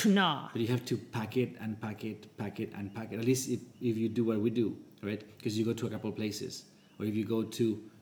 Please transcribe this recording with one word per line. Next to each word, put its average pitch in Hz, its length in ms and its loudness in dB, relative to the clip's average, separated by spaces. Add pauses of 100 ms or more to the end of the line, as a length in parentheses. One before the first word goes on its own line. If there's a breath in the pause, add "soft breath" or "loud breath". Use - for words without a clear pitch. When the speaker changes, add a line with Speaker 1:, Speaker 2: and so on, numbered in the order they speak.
Speaker 1:
<sighs> - 0 -
No. 185 460 6
Speaker 2:
But 117 120 0
you 107 40 2
have 123 240 2
to 117 60 2
pack 110 400 -4
it 123 240 2
and 110 180 -4
pack 107 240 -6
it, 107 340 -8
pack 101 220 -6
it 110 160 -4
and 101 180 -8
pack 113 200 -8
it. 107 60 -4
At 117 60 -2
least 127 240 2
if, 120 120 0 (180)
if 117 160 2
you 110 140 2
do 117 160 2
what 110 160 4
we 117 80 4
do, 117 260 2 (260)
right? 104 220 -4 (180)
'Cause 110 160 -2
you 113 60 4
go 113 80 2
to 117 160 -2
a - 20 -2
couple 107 220 -4
places. - 540 -4 (340 soft breath)
Or 107 60 -2
if 104 100 0
you 110 80 2
go 110 200 2
to, 113 220 0 (360 loud breath)